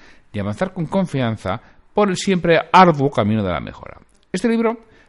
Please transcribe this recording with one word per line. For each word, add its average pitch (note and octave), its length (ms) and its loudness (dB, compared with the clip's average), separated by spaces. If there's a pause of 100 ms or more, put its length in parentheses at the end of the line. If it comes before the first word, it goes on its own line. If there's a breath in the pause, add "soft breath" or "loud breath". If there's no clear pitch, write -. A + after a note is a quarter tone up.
(320 soft breath)
y G#2 60 -10
avanzar G#2 360 -6
con E3 120 -6
confianza A#2 760 -4 (340 soft breath)
por G#3 160 2
el F3 80 -4
siempre E3+ 420 2 (120)
arduo E3 380 6
camino G#2+ 340 0
de F2+ 80 -4
la D2 80 -4
mejora. G1+ 400 -16 (320)
Este F#3+ 160 -4
libro A3+ 380 0 (240 soft breath)